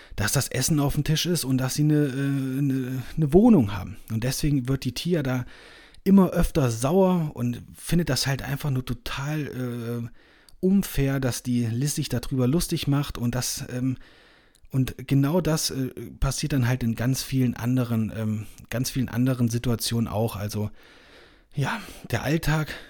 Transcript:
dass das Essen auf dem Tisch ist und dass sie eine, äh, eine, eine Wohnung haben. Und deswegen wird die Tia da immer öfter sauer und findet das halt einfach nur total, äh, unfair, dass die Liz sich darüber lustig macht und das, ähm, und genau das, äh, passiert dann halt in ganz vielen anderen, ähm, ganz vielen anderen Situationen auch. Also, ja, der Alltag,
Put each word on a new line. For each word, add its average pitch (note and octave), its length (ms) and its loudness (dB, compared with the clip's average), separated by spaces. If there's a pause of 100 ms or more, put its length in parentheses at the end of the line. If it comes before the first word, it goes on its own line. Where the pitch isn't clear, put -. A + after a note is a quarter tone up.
(160)
dass - 160 -2
das C#3 160 2
Essen D3 320 0
auf C#3+ 140 2
dem D3 100 0
Tisch D#3 220 0
ist E3 180 0
und C3 140 2
dass B2+ 160 -2
sie D3+ 100 2
eine, D3+ 220 4
äh, C3+ 520 -2
eine, C3 440 -2 (140)
eine D#3 160 0
Wohnung F3 440 8
haben. F#2 200 -8 (140)
Und A2+ 140 -2
deswegen C3+ 440 0
wird C3+ 160 -2
die B2 100 -4
Tia E3+ 280 -2
da B2+ 240 -2 (580)
immer F#3+ 260 8
öfter D#3 400 2
sauer D#3+ 640 2
und A#2+ 280 -4 (120)
findet E3 340 0
das B2+ 180 0
halt C3 160 -2
einfach C#3 280 -4
nur B2+ 140 -2
total, C#3 640 -6
äh, A#2+ 600 -6 (500)
unfair, C#3+ 600 2
dass C3 240 -2
die A#2+ 240 0
Liz A#2+ 300 -2
sich D3 120 -4
darüber B2+ 380 0
lustig D#3+ 400 0
macht C#3+ 320 0
und A#2 160 -2
das, B2+ 380 -4
ähm, B2+ 240 -2 (760)
und C3 340 -2
genau C#3+ 360 2
das, D#3 280 0
äh, C3 200 -4 (280)
passiert C#3+ 360 0
dann C3 120 2
halt B2+ 160 0
in A#2 120 0
ganz B2 280 0
vielen B2+ 320 0
anderen, A#2 600 0
ähm, G#2+ 300 -4 (240)
ganz A#2+ 180 -2
vielen B2 220 -4
anderen B2 400 2
Situationen A#2 580 0
auch. G#2+ 260 -2
Also, G#2 360 -4 (840)
ja, - 240 -2 (320)
der A#2 120 0
Alltag, D#3 520 0 (160)